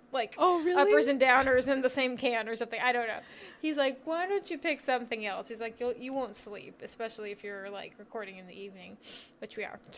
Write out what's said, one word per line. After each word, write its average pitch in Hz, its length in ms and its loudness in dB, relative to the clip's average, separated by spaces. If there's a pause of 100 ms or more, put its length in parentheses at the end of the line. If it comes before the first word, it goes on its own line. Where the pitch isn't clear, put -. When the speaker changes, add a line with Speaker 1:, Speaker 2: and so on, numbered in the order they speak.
(120)
Speaker 1:
Like, 247 260 -2
Speaker 2:
Oh, 349 240 6
really? 359 180 4
Speaker 1:
uppers 415 280 8
and 277 120 2
downers 254 500 6
in 269 120 2
the 254 60 4
same 254 280 0
can 233 320 0
or 233 80 -4
something. 226 240 -6
I 247 120 4
don't 240 160 0
know. 214 100 -6 (420)
He's 311 160 0
like, 269 280 2
"Why 330 240 -2
don't 403 200 -2
you 339 80 -6
pick 294 240 -2
something 240 460 -2
else?" 196 220 -6
He's 220 120 -10
like, 226 200 -6
"You'll, 240 140 -2
you 254 180 -8
won't 254 240 -4
sleep, - 460 -12
especially 220 500 -10
if 202 100 -14
you're, 202 260 -10
like, 202 300 -10
recording 208 400 -12
in 185 80 -16
the 185 120 -16
evening," 190 380 -16 (440)
which - 160 -12
we 214 80 -6
are. - 140 -10 (200)